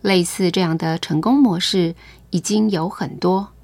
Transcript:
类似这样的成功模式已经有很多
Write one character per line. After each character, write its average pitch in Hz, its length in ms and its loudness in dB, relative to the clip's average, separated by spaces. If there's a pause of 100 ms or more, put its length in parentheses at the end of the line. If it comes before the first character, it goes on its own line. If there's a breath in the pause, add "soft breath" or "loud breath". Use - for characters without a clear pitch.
类 190 200 2
似 180 280 0
这 190 100 0
样 165 160 0
的 160 220 -2
成 156 220 -2
功 226 140 2
模 240 240 4
式 175 360 0 (340 loud breath)
已 180 100 -2
经 214 320 0
有 170 180 -2
很 - 280 -8
多 190 320 0 (160)